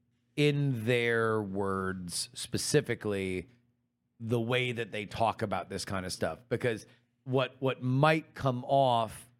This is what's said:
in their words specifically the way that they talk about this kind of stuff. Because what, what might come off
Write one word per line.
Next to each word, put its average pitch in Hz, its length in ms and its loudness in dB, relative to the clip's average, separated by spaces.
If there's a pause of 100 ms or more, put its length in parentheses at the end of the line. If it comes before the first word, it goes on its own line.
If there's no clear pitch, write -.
(360)
in 143 500 2
their 117 560 2
words 95 920 -4
specifically 98 1120 -2 (720)
the 117 200 0
way 123 320 0
that 113 200 -6
they 107 140 -6
talk 104 360 0
about 95 280 -2
this 95 140 -6
kind 92 220 -4
of 92 80 -6
stuff. 80 340 -2
Because 113 380 -2 (400)
what, 127 340 0
what 131 240 -2
might 147 500 2
come 123 320 -2
off 127 640 2 (120)